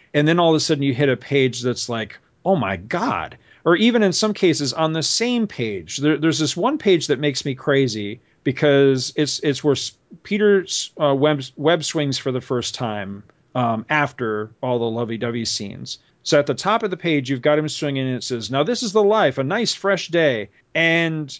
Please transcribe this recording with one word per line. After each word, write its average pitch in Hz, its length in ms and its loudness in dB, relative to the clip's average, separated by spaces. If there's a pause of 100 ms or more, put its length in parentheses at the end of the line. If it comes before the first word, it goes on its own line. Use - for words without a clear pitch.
(140)
And 147 140 4
then 170 100 4
all 170 120 4
of 160 40 4
a 156 60 2
sudden 147 240 0
you 139 100 0
hit 139 140 2
a 123 80 2
page 131 460 0
that's 120 260 -4
like, 113 280 -8 (280)
"Oh 190 100 2
my 98 220 0
God." 107 600 -4 (260)
Or 170 140 6
even 226 260 4
in 185 120 2
some 214 180 0
cases 147 400 0
on 160 220 -2
the 160 80 -2
same 233 440 -2
page, 104 520 -8
there, 147 180 2
there's 147 220 2
this 147 180 -2
one 247 220 0
page 175 300 2
that 139 100 2
makes 143 260 -2
me 135 100 -4
crazy 117 640 0 (240)
because 139 720 4
it's, 147 240 -2
it's 139 220 -2
where 147 100 2
s-, - 200 -4 (300)
Peter 202 400 2
s-, - 260 -8 (100)
uh, 143 160 2
web, 143 280 2 (140)
web 156 280 2
swings 143 320 -2
for 135 160 -4
the 123 80 -4
first 123 340 -4
time, 104 480 -6 (320)
um, 117 360 -2
after 113 600 -2 (120)
all 123 160 -2
the 117 120 -2
lovey-dovey 113 540 -4
scenes. 98 540 -10 (240)
So - 160 4
at 143 80 4
the 135 80 -2
top 220 280 0
of 208 80 -4
the 175 80 -6
page, 147 320 -2
you've 131 100 -2
got 151 180 2
him 156 100 -2
swinging, 139 380 -4
and 127 100 -2
it - 60 -10
says, 113 280 -6
"Now 139 120 0
this 233 200 -2
is 214 100 -6
the 214 100 4
life, 202 360 4
a 135 40 -2
nice 196 300 -2
fresh 196 360 -2
day." 143 420 0 (240)
And 165 640 0